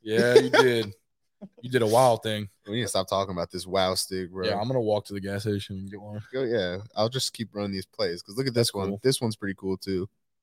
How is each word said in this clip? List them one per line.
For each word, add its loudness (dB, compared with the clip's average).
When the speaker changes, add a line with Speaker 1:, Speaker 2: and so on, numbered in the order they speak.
Speaker 1:
Yeah, 4
you 6
did. 4
Speaker 2:
<laughs> -20
Speaker 1:
You -10
did 4
a 4
wild 6
thing. -4
Speaker 3:
We -8
need -2
to -4
stop -2
talking -2
about -4
this -10
wow 2
stick, -6
bro. -6
Speaker 1:
Yeah, 0
I'm -4
gonna 0
walk 0
to -14
the -8
gas -4
station -4
and -12
get -14
one. -12
Speaker 3:
Go, -4
yeah, -2
I'll 2
just -4
keep -10
running -4
these -6
plays, -6
'cause -16
look -2
at -4
Speaker 1:
That's 2
Speaker 3:
this -8
one. -4
Speaker 1:
cool. -6
Speaker 3:
This 2
one's -2
pretty -6
cool, -4
too. -4